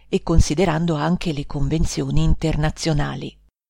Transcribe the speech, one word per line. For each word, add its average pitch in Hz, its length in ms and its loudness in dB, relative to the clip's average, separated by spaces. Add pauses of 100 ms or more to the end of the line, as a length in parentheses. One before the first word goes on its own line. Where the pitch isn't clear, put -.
e 190 140 -2
considerando 165 720 2
anche 165 360 -2
le 143 140 -6
convenzioni 147 800 0
internazionali. 147 1120 -2 (320)